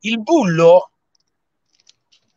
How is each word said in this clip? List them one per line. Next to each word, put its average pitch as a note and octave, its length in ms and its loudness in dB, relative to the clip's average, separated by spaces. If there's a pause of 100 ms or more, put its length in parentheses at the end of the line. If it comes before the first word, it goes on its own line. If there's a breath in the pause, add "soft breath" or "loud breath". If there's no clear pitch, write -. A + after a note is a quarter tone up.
il A3+ 220 -8
bullo, F3+ 720 0 (1400)